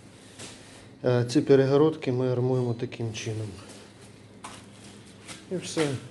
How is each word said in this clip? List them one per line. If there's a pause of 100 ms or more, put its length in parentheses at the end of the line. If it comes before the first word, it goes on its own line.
(1040)
Е,
ці
перегородки
ми
армуємо
таким
чином. (2000)
І
все, (220)